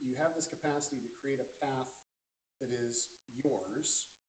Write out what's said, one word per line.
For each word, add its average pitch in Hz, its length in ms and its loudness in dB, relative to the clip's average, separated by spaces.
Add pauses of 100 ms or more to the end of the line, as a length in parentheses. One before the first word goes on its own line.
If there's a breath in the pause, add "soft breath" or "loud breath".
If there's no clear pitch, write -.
"You 127 160 0
have 160 180 4
this 160 120 0
capacity 147 600 0
to 117 80 -6
create 139 260 0
a 123 40 0
path - 580 -2 (580)
that 127 100 0
is 120 480 0 (160)
yours - 800 0 (140)